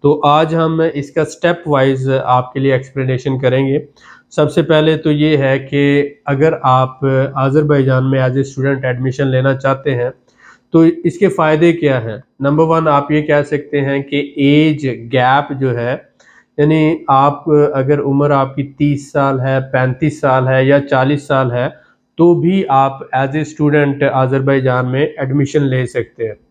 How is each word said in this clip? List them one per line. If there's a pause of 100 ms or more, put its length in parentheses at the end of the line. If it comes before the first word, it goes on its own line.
तो (120)
आज
हम
इसका
स्टेप
वाइज
आपके
लिए
explanation
करेंगे। (500)
सबसे
पहले
तो
ये
है
कि (440)
अगर
आप (380)
आज़रबाईजान
में
as
a
student
admission
लेना
चाहते
हैं (640)
तो
इसके
फ़ायदे
क्या
हैं। (200)
Number
one,
आप
ये
कह
सकते
हैं
कि (140)
age (260)
gap
जो
है, (460)
यानी
आप, (320)
अगर
उम्र
आपकी (160)
तीस
साल
है,
पैंतीस
साल
है
या
चालीस
साल
है, (500)
तो
भी
आप (160)
as
a
student
आज़रबाईजान
में
एडमिशन
ले
सकते
हैं। (160)